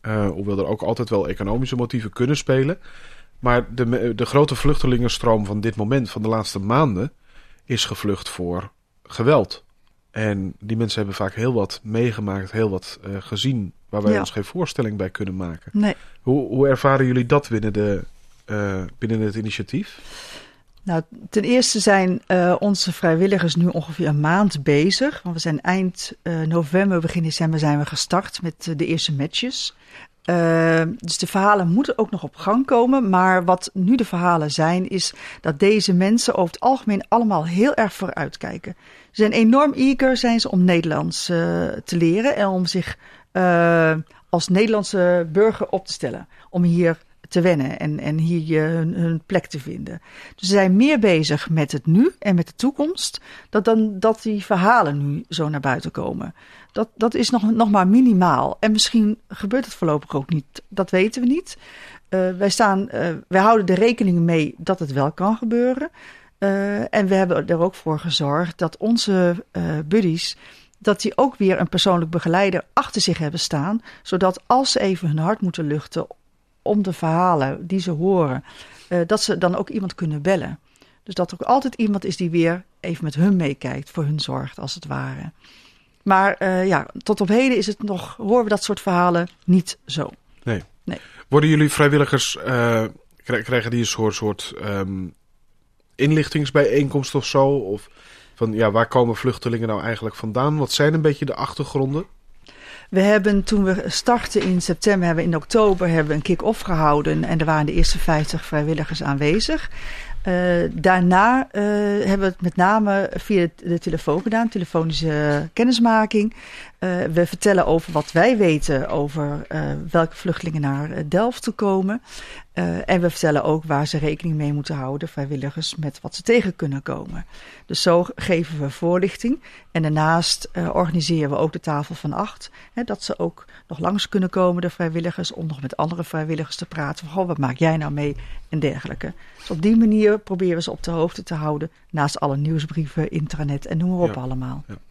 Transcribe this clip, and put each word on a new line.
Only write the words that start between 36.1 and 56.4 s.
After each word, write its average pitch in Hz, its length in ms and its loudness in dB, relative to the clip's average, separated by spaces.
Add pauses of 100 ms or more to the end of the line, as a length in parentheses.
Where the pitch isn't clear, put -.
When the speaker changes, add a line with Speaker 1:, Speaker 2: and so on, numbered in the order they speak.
Speaker 2:
over 175 200 0
het - 80 -12
algemeen 226 460 0
allemaal 208 380 2
heel 190 280 2
erg 214 180 0
vooruitkijken. - 840 -8 (340)
Ze - 120 0
zijn 214 100 4
enorm 262 400 6
eager, 262 440 2
zijn 233 240 2
ze, - 100 -4
om 180 140 4
Nederlands, 165 640 0
eh, 175 80 0 (480)
te - 120 -4
leren 180 400 2
en 202 100 2
om 185 200 0
zich, - 320 -4 (340)
eh, 170 600 4 (340)
als 170 200 0
Nederlandse 185 840 2
burger 214 360 2
op - 180 -4
te - 60 -10
stellen. - 360 -8 (220)
Om 180 120 0
hier 170 360 2 (300)
te 180 120 0
wennen 160 380 2
en, 151 220 -4
en 156 180 -2
hier 165 260 0
je, 156 140 0
hun, 165 360 0
hun 165 320 -2
plek 180 200 0
te 147 140 -10
vinden. 147 400 -12 (340)
Dus - 140 -8
ze 196 60 2
zijn 190 220 6
meer 277 220 6
bezig 160 520 2
met 156 220 0
het 143 140 -4
nu 214 320 4
en 202 160 0
met 170 120 2
de - 100 -20
toekomst, 285 640 -4 (300)
dat, 208 140 0
dan 220 340 2
dat 220 240 0
die 208 220 -4
verhalen 175 680 2
nu 147 180 -4
zo 156 200 -2
naar 151 120 -4
buiten 135 300 -2
komen. - 440 -8 (380)